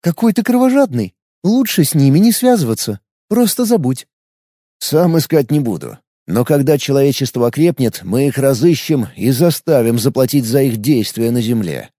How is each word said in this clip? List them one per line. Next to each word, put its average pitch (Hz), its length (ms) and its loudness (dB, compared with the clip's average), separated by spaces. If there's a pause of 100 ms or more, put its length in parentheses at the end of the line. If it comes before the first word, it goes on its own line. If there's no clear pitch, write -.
«Какой 208 300 -2
ты 208 120 -2
кровожадный. 247 680 0 (300)
Лучше 220 400 0
с - 100 -2
ними 139 260 4
не 226 120 4
связываться. 139 680 -2 (280)
Просто 240 380 0
забудь». 151 420 -2 (720)
«Сам 165 380 0
искать 147 340 0
не 151 80 2
буду. 85 380 -6 (280)
Но 117 200 0
когда 147 320 2
человечество 139 720 0
окрепнет, 139 560 -2
мы 120 240 -2
их 127 100 -4
разыщем 139 800 0
и 120 160 0
заставим 127 680 2
заплатить 131 460 0
за 131 160 0
их 123 160 -2
действия 117 540 -2
на 123 100 -2
земле» 98 580 -4